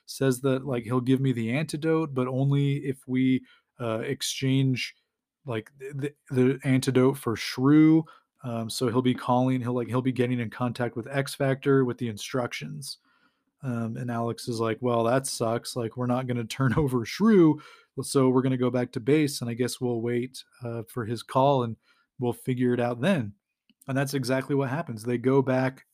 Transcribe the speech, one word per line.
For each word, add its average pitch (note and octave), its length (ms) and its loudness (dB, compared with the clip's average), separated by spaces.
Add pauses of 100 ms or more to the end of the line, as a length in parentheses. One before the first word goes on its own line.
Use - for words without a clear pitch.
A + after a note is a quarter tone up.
says C3 340 0
that, C3+ 240 0
like, A#2+ 200 -4
he'll B2+ 140 0
give B2+ 220 2
me C3+ 100 2
the A2+ 200 -2
antidote, D#3+ 600 -2
but C3 160 -2
only C#3 500 2
if C#3 280 -6
we, C3 400 2 (340)
uh, A2+ 200 -2
exchange, C3 960 -2 (500)
like, A2+ 320 -8
the, C#3+ 380 -10 (160)
the, C#3 40 -6
the C3 280 2
antidote C3 540 2
for A#2 180 -4
Shrew." D#3 720 4 (380)
Um, A2+ 280 -6
so - 160 -2
he'll A#2+ 160 2
be B2+ 100 2
calling, B2+ 480 0
he'll, A#2+ 120 -4
like, B2 140 -4
he'll B2 140 -2
be C3 100 -2
getting B2 280 0
in A#2 100 -6
contact A#2+ 460 -4
with A#2 120 -8
X C#3 280 -4
Factor C3+ 500 2
with A#2+ 140 -4
the B2 100 -4
instructions. C3+ 880 -8 (680)
Um, A#2 340 -6
and B2 140 -6
Alex A#2 360 -4
is A#2 120 -4
like, A2+ 220 0
"Well, A#2+ 240 2
that C3+ 220 2
sucks. - 480 -4
Like, A#2 220 -6
we're B2 100 -2
not B2 200 -2
gonna B2 180 -4
turn C3 280 0
<laughs> - 40 0
over B2+ 280 0
Shrew, F3+ 540 6 (420)
so C3 280 2
we're B2+ 120 4
gonna C3 160 0
go B2 140 2
back B2 220 -2
to C3+ 60 -6
base, C#3+ 420 2
and A#2+ 80 -4
I A#2 40 -6
guess A#2+ 280 -2
we'll B2 200 -2
wait, A#2+ 420 -4 (200)
uh, A#2 260 -8
for B2 160 -6
his A2+ 180 -6
call, C3+ 400 2
and A2+ 140 -6 (420)
we'll B2 140 0
figure B2 400 0
it A#2+ 60 2
out A#2+ 220 -2
then." C#3 320 0 (540)
And C3 100 -2
that's C#3 180 -2
exactly C3 400 -2
what C3+ 140 0
happens. A#2+ 340 -6
They A#2+ 160 -2
go C3 240 4
back C3 500 0